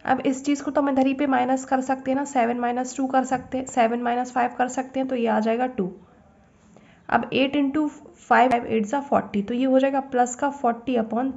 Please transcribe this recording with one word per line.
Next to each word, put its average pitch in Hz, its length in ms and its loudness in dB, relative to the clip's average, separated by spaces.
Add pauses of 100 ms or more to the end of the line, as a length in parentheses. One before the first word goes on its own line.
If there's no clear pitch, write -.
अब 262 160 2
इस 262 240 -2
चीज़ 285 180 0
को 302 80 -4
तो 294 100 2
हम 277 80 0
इधर 262 180 2
ही 269 60 2
पे 285 140 0
minus 262 380 2
कर 262 160 0
सकते 262 300 -4
हैं 262 40 0
ना, 285 100 -2
सेवन 240 340 0
माइनस 240 380 -4
टू 269 100 0
कर 262 180 2
सकते 254 320 -4
हैं, 262 100 -6
सेवन 240 340 2
माइनस 240 300 -2
फ़ाइव 247 260 0
कर 254 120 2
सकते 262 300 -4
हैं, 262 100 -2
तो 262 60 -2
ये 233 120 0
आ 214 140 2
जाएगा 226 280 0
टू। 185 220 -4 (1160)
अब - 240 0
eight 269 220 2
into 294 320 0 (320)
five, 240 360 4
eight 220 300 -2
is 277 160 -2
forty, 202 420 0
तो 240 100 -6
ये 254 120 0
हो 262 140 4
जाएगा 269 200 2 (100)
plus 247 260 0
का 285 160 -2
forty 240 460 -2
upon 226 400 -2